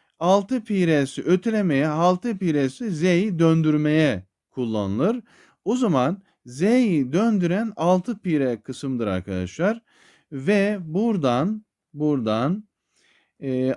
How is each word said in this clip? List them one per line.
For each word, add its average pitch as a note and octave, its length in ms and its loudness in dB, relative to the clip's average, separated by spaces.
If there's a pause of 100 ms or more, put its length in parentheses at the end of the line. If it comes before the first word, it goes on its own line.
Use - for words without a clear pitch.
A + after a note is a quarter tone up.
(180)
altı G3+ 460 0
pi F#3+ 220 0
R'si C#3+ 360 0
ötelemeye, F3+ 680 0
altı F3+ 500 0
pi E3+ 160 0
R'si C#3+ 360 -2
Z'yi F3 480 0
döndürmeye D#3 880 2 (240)
kullanılır. A#2 720 -2 (420)
O A#3 120 -2
zaman F3+ 460 0 (240)
Z'yi E3 680 2
döndüren G3+ 640 0
altı F3+ 420 0
pi D#3 220 -2
R B2 220 -2
kısımdır B2+ 440 -6
arkadaşlar. G2 760 -4 (500)
Ve G3 480 0
buradan, F3 840 -2 (300)
buradan, C#3+ 760 -2 (760)
e, C3 340 -2